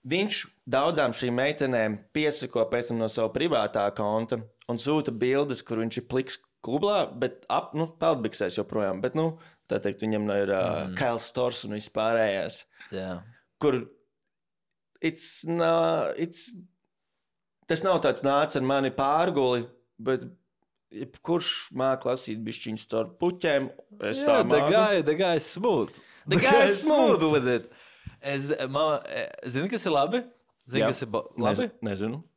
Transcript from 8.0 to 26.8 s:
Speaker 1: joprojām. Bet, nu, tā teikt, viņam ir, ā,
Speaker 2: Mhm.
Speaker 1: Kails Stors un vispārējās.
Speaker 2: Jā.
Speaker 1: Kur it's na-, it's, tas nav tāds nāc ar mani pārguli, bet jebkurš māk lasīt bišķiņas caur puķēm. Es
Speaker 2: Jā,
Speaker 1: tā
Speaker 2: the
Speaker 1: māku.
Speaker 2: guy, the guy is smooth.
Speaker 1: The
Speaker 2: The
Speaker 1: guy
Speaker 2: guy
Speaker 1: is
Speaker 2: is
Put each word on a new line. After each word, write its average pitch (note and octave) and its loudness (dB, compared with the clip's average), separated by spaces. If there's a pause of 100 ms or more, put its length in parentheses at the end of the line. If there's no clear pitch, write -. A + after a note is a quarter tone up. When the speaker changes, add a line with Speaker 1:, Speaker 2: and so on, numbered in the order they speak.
Speaker 1:
joprojām. G2+ -2
Bet, B2+ -2
nu, D#3+ 0 (300)
tā - -2
teikt, G2+ -4
viņam G#2+ 0
ir, G2+ 2
ā, F#2+ 0 (140)
Speaker 2:
Mhm. F2+ -6
Speaker 1:
Kails A#2 -2
Stors B2 -2
un G#2+ -6
vispārējās. G#2+ 0 (280)
Speaker 2:
Jā. F#2 -8 (380)
Speaker 1:
Kur C3 2 (1160)
it's - -4
na-, E3 2
it's, - -4 (1160)
tas D#3+ 0
nav F#3 2
tāds C#3 2
nāc C#3+ 2
ar C3 0
mani C3+ 2
pārguli, C#3 2 (280)
bet B2 -2 (680)
jebkurš - -6
māk C3 0
lasīt A#2+ -4
bišķiņas A2 -8
caur A2 -2
puķēm. D#3+ 0 (320)
Es C4+ -2
Speaker 2:
Jā, D4 2
Speaker 1:
tā - 6
Speaker 2:
the C#3+ 4
Speaker 1:
māku. D3 2
Speaker 2:
guy, G#3 4
the D3+ 2
guy F3 2
is D3+ 0
smooth. F3+ 0 (280)
Speaker 1:
The F3 2
Speaker 2:
The - 4
Speaker 1:
guy C4 6
Speaker 2:
guy C#4 8
Speaker 1:
is G3+ 4
Speaker 2:
is A#3 2